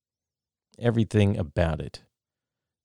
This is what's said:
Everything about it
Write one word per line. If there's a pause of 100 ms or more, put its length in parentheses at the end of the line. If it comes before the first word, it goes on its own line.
(800)
Everything
about
it (840)